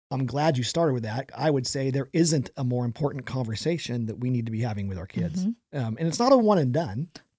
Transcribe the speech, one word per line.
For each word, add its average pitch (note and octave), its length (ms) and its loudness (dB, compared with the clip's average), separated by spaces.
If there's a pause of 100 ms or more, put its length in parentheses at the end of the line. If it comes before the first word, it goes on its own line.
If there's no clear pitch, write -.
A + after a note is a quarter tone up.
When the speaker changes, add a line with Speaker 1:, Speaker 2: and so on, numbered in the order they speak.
(100)
Speaker 1:
I'm C3 140 0
glad C#3 320 2
you B2 80 2
started D#3+ 300 2
with A#2+ 80 -2
that. A2 340 -6
I D3 140 0
would C3+ 160 0
say C3+ 240 -2
there C3+ 240 -2
isn't D#3+ 420 2
a C#3 80 -4
more B2 220 0
important C#3 400 -4
conversation B2 800 -2
that A2+ 140 -6
we B2+ 100 -2
need A#2 160 0
to A2+ 60 -4
be A2 80 -2
having G2+ 280 -2
with F#2+ 80 -6
our E2+ 100 -8
kids. F3 380 -2
Speaker 2:
Mm-hmm. G#3+ 340 -6
Speaker 1:
Um, A2+ 200 -4
and E3 100 0
it's D#3 120 -4
not B3+ 120 6
a C4 60 8
one G#3+ 200 6
and B2+ 140 2
done. C#3 360 -2 (300)